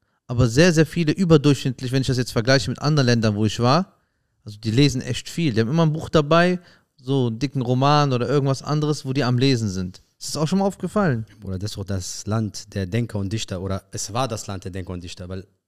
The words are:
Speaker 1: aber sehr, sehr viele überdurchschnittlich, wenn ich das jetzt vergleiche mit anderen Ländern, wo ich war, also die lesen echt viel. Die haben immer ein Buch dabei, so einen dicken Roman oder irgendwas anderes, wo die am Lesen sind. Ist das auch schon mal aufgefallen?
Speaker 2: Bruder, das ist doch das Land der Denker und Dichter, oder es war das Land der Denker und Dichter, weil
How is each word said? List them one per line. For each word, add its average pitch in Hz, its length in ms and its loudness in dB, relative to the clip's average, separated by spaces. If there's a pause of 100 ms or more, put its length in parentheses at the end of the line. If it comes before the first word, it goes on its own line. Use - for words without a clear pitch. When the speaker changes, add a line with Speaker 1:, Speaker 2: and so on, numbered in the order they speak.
(260)
Speaker 1:
aber 123 240 2
sehr, 160 240 6
sehr 151 140 4
viele 160 240 0
überdurchschnittlich, 143 800 2
wenn 135 100 2
ich 127 60 -2
das 127 100 0
jetzt 123 140 -2
vergleiche 127 400 2
mit - 100 -8
anderen 143 240 2
Ländern, 113 300 2
wo 107 100 2
ich 104 140 -2
war, 135 400 0 (440)
also 104 140 -16
die 110 140 -6
lesen 131 300 4
echt 127 280 -8
viel. 160 240 -2
Die 113 80 2
haben 113 80 -2
immer 165 160 2
ein 151 80 2
Buch 160 160 -8
dabei, 170 500 2 (360)
so 131 320 0
einen 113 100 -4
dicken 131 240 -4
Roman 135 520 2
oder 117 140 0
irgendwas 135 360 0
anderes, 151 420 -2
wo 131 80 -4
die 135 100 0
am 123 140 2
Lesen 120 320 2
sind. 92 320 -6 (160)
Ist - 120 -14
das - 80 -8
auch 160 100 0
schon 185 100 0
mal 196 80 2
aufgefallen? 180 600 -2 (120)
Speaker 2:
Bruder, 92 200 -8
das 101 120 -6
ist - 60 -12
doch 98 80 -8
das 92 400 -6
Land 107 480 -4
der 95 140 -4
Denker 110 320 -4
und 98 120 -4
Dichter, 98 300 -6
oder 95 300 -6
es 104 200 -10
war 127 160 -2
das 107 200 -10
Land 98 160 -10
der 92 80 -10
Denker 92 220 -10
und 87 100 -10
Dichter, 90 260 -14
weil 95 160 -12 (220)